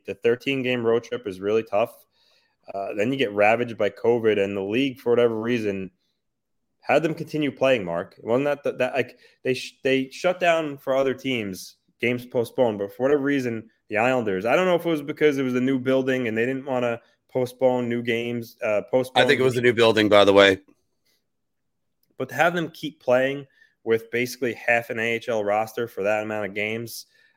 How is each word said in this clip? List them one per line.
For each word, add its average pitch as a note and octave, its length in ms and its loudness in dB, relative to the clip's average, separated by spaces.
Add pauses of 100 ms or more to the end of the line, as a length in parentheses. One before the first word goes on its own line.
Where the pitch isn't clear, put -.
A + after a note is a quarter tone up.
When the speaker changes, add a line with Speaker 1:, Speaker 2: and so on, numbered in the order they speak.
Speaker 1:
the G2 80 -8
thirteen B2+ 480 -2
game B2 240 -2
road A#2 160 2
trip A#2 240 -10
is F#2 140 -8
really G#2+ 240 0
tough. A2 280 -2 (800)
Uh, G2 240 -8
then G#2+ 140 0
you C#3 80 -4
get A2 140 -2
ravaged A2+ 440 2
by G2+ 140 0
covid, A2+ 500 2
and G2 160 -2
the F#2+ 60 -4
league, B2 380 -2
for A#2+ 100 -2
whatever A#2 240 4
reason, G#2+ 560 -4 (880)
had C#3+ 240 2
them D#3 120 -2
continue D3 360 -6
playing, C3 340 0
Mark. F2 340 -6
It - 60 -20
wasn't B2 200 0
that, C#3+ 180 -4
that, - 160 -6
that, B2+ 160 -2
like, - 240 -4 (240)
they C3 120 -2
sh-, - 280 -12
they C3 280 0
shut F3+ 280 -4
down E3 400 0
for C3+ 160 -4
other C3+ 180 0
teams, A2+ 600 -8 (260)
games B2 240 -2
postponed, A#2 540 -2
but G2+ 160 -8
for - 80 -6
whatever C#3 200 2
reason, B2+ 460 -4 (200)
the G#2 80 -4
Islanders, A2 500 0
I B2 80 2
don't F3+ 120 2
know F3 100 2
if E3 100 -4
it E3+ 40 0
was D3 120 -2
because D3 360 0
it C#3 40 -2
was B2+ 140 -2
a B2+ 40 0
new C3 200 0
building C3 480 0
and A2 100 -2
they A#2 80 2
didn't C3+ 200 -6
wanna B2 340 -2 (320)
postpone B2+ 560 0
new A#2+ 140 -4
games, A#2 600 -4
uh, G#2+ 280 0
postpone B2+ 340 2
Speaker 2:
I - 20 4
think C#3 140 2
it C3 40 2
was B2+ 100 2
the B2 60 0
new A#2+ 120 4
building, A2 360 4
by G2+ 160 8
the G2 80 6
way. G2 280 8 (1600)
Speaker 1:
But C3 120 -8
to - 80 -16
have E3+ 180 2
them E3 160 -4
keep - 320 -12
playing C3+ 440 0 (380)
with A2+ 280 0
basically B2 400 -4
half A#2+ 380 0
an A#2 100 -6
A A#2 140 -2
H A2+ 140 -8
L A2 140 -2
roster A2 460 -2
for G2 160 -8
that G#2+ 180 0
amount G#2+ 240 -6
of F#2+ 80 -10
games, A2 520 -8 (300)